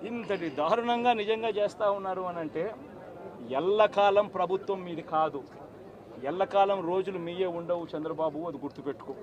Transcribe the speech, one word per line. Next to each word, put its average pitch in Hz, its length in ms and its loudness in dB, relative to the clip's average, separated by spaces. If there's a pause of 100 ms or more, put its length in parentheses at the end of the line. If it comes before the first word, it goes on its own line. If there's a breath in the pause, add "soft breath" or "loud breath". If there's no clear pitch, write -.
ఇంతటి 202 440 -2
దారుణంగా 233 600 4
నిజంగా 220 360 2
చేస్తా 208 420 2
ఉన్నారు 190 320 -2
అని 175 160 -4
అంటే, 165 360 -4 (760)
ఎల్లకాలం 202 760 6
ప్రభుత్వం 185 580 -2
మీది 165 180 -6
కాదు, 156 400 0 (840)
ఎల్లకాలం 190 600 4
రోజులు 185 320 0
మీయే 175 280 -2
ఉండవు 170 400 -2 (100)
చంద్రబాబు, 156 420 -2
అది 160 180 -6
గుర్తుపెట్టుకో. 135 680 -8